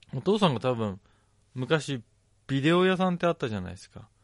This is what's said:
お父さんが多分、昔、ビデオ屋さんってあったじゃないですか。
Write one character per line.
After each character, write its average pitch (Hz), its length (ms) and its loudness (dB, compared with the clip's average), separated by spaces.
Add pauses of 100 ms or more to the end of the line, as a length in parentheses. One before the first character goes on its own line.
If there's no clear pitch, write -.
(160)
お 135 60 -6
父 208 180 2
さ 202 80 6
ん 139 80 2
が 110 40 -2
多 127 140 0
分、 107 260 -4 (540)
昔、 135 480 -2 (460)
ビ 135 140 0
デ 156 120 4
オ 180 120 4
屋 185 120 2
さ 185 140 0
ん 180 40 -2
っ - 20 -4
て 175 100 0
あ 170 40 2
っ 165 60 -4
た 139 120 -4
じ 107 60 -4
ゃ 98 60 -4
な 90 80 -10
い 90 40 -12
で 98 40 -16
す - 140 -20
か。 - 180 -20 (140)